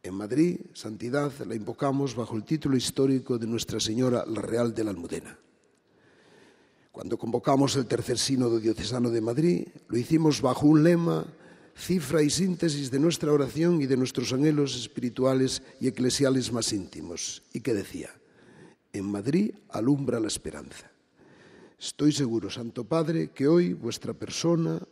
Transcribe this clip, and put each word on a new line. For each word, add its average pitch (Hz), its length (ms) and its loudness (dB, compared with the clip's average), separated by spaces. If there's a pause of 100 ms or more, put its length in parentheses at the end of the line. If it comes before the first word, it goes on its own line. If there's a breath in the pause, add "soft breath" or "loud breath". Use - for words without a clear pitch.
En 90 100 -10
Madrid, 123 480 0 (100)
santidad, 120 640 -6 (120)
la 95 80 -8
invocamos 131 600 -4
bajo 113 220 -6
el 107 80 -6
título 147 320 0
histórico 131 600 0
de 113 80 -4
Nuestra 110 360 -4
Señora 120 440 0
la 107 160 -6
Real 117 320 -2
de 110 120 -2
la 104 60 -4
Almudena. 87 460 -10 (1600 soft breath)
Cuando 104 240 -6
convocamos 135 580 2
el 131 120 0
tercer 123 300 -2
sínodo 123 400 2
diocesano 113 520 0
de 117 100 0
Madrid, 127 480 2 (220)
lo 107 80 0
hicimos 151 440 2
bajo 127 240 2
un 151 160 10
lema, 165 460 4 (480 loud breath)
cifra 165 480 0
y 147 60 4
síntesis 160 600 0
de 135 100 0
nuestra 151 340 2
oración 147 480 2
y 139 40 2
de 131 120 2
nuestros 123 340 -2
anhelos 143 460 2
espirituales 127 840 0 (200 loud breath)
y 131 80 0
eclesiales 127 640 2
más 117 180 -2
íntimos, 85 800 -8
y - 80 -8
que 120 140 -2
decía: - 360 -6 (840 loud breath)
"En 98 160 -6
Madrid 139 460 0 (140)
alumbra 120 500 0
la 113 80 -2
esperanza". - 640 -10 (880 loud breath)
Estoy - 320 0
seguro, 113 400 -2
Santo 120 320 -10
Padre, 160 480 -2
que 135 160 0
hoy 175 260 4
vuestra 117 400 -6
persona 165 680 -2 (120)